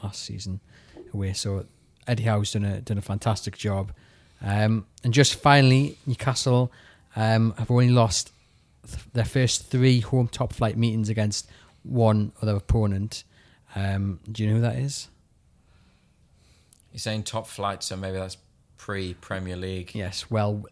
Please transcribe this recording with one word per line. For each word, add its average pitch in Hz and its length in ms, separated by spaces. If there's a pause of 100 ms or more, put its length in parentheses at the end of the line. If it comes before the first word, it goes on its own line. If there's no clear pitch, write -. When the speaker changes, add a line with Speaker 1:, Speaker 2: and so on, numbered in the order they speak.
Speaker 1:
last 98 200
season 95 360 (540)
away. 98 200
So 98 320 (400)
Eddie 113 180
Howe's 104 280
done 101 140
a, 98 160
done 101 160
a 98 40
fantastic 101 560
job. 98 360 (480)
Um, 107 460 (180)
and 120 80
just 131 220
finally, 139 680
Newcastle, 123 680 (440)
um, 110 420
have 117 140
only 123 180
lost 117 420 (540)
th-, - 180 (100)
their 117 120
first - 440
three 127 320
home 123 260
top 113 240
flight 110 260
meetings 113 300
against 107 420 (340)
one 110 580
other 107 160
opponent. 104 680 (520)
Um, 98 440 (100)
do 107 140
you 107 60
know 110 60
who 117 80
that 120 140
is? 139 300 (1800)
Speaker 2:
You're - 80
saying 110 240
top - 240
flight, 101 360
so - 120
maybe 95 220
that's 92 180 (420)
pre-Premier 92 800
League. 92 400
Speaker 1:
Yes, 98 340
well, 104 420